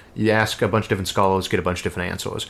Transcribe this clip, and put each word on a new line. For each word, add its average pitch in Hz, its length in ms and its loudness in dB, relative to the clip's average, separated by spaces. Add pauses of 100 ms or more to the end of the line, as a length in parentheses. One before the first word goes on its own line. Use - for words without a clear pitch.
(160)
You 107 160 2
ask 107 300 2
a 107 80 2
bunch 107 160 2
of - 40 -12
different 98 200 0
scholars, 95 400 2
get 95 100 0
a 85 40 -4
bunch 90 160 0
of - 40 -10
different 90 260 -4
answers. - 400 -8